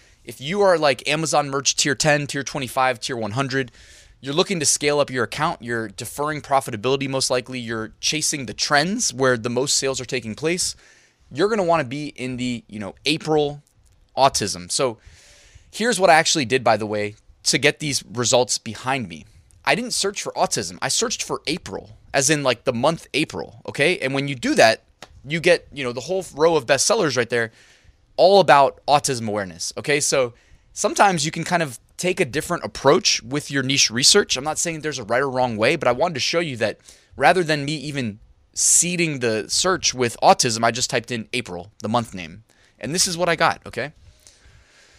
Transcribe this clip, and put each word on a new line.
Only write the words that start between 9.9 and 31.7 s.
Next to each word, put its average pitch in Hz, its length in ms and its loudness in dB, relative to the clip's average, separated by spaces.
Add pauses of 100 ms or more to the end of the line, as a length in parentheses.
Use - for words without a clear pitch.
are 123 40 -8
taking 113 320 -6
place, 170 400 -2 (560)
you're 160 160 0
gonna 214 160 0
wanna 165 180 2
be 143 260 -8
in 127 280 -8
the, 123 320 -4
you 107 100 -12
know, 98 160 -8 (100)
April 147 600 0 (500)
autism. 90 560 2
So 123 280 -2 (720)
here's 214 280 -2
what 185 120 2
I 160 60 6
actually 160 280 2
did, 123 180 0
by 113 140 4
the 107 80 -2
way, 104 300 -4 (300)
to - 120 0
get 143 220 2
these 143 260 -4
results 120 540 2
behind 123 500 -6
me. 80 160 -16 (400)
I 143 100 4
didn't 226 200 -4
search 202 260 -4
for - 120 -8
autism. 117 500 -4
I 131 60 -2
searched - 340 -2
for - 240 -6
April, - 500 -8 (160)
as 135 160 2
in, 151 140 2
like, 127 220 0
the 117 100 0
month 147 400 -2
April, - 520 -6
okay? 170 340 0
And 131 120 -4
when 139 160 -2
you 139 60 -4
do 233 220 -2
that, 120 260 6 (420)
you 151 160 -4
get, 165 320 4
you 143 100 -10
know, 123 100 -4
the 123 100 -8
whole 180 320 -4
row 156 220 4
of 127 100 -2
bestsellers 147 500 2
right 117 140 0
there, 117 220 -2 (640)
all 190 200 8
about 143 480 6
autism 131 420 2
awareness, 95 500 -6
okay? 143 200 0
So 135 360 0 (400)
sometimes 196 500 2
you 160 60 -4
can 165 140 -6
kind 175 180 0
of 135 180 -8 (160)